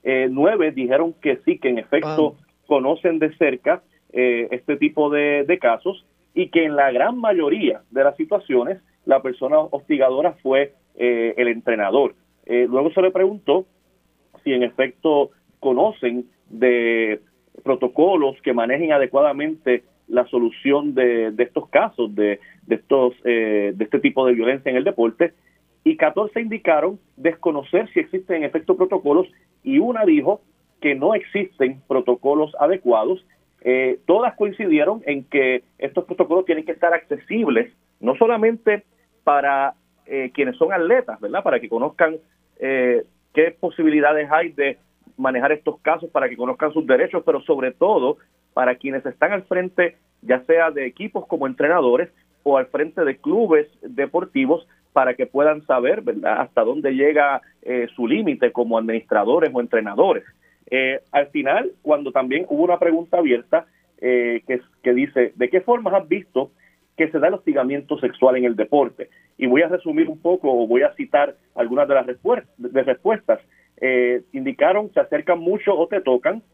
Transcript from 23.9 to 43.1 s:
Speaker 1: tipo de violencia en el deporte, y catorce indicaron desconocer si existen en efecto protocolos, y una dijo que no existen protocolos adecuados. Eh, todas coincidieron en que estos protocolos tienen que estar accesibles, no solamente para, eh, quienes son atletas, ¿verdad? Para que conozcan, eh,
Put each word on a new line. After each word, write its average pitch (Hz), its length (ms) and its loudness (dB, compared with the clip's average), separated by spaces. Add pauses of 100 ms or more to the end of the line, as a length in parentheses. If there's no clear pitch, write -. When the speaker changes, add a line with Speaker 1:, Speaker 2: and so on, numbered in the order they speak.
Speaker 1:
tipo 135 260 0
de 127 60 4
violencia 127 400 0
en 127 60 0
el 123 80 -2
deporte, 120 480 0 (540)
y - 80 2
catorce 208 460 -2
indicaron 196 580 -2 (160)
desconocer 165 760 -2
si 175 80 0
existen 185 360 -6
en 156 60 -4
efecto 160 320 -2
protocolos, 180 520 0 (360)
y 135 160 2
una 226 240 0
dijo 165 380 2 (400)
que 143 140 0
no 160 200 0
existen 160 720 -4
protocolos 139 720 0
adecuados. 175 680 0 (360)
Eh, 127 440 0
todas 214 300 2
coincidieron 196 720 0
en 143 180 -6
que 127 400 0 (140)
estos 170 260 -6
protocolos 175 420 -2
tienen 160 200 -2
que 165 80 -8
estar 170 200 0
accesibles, 151 800 -2 (300)
no 127 160 -2
solamente 226 680 0 (400)
para, 139 520 0 (300)
eh, 135 280 -6
quienes 127 240 -2
son 170 160 0
atletas, 175 480 0
¿verdad? 117 200 -4
Para 151 200 0
que 113 80 -14
conozcan, 151 480 -2 (420)
eh, 127 440 0 (300)